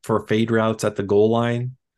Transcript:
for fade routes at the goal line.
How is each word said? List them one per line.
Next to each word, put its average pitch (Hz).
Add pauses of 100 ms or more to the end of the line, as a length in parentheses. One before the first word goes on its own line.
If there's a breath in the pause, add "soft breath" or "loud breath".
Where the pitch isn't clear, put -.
for 104
fade 113
routes 110
at 104
the -
goal 104
line. 120 (220)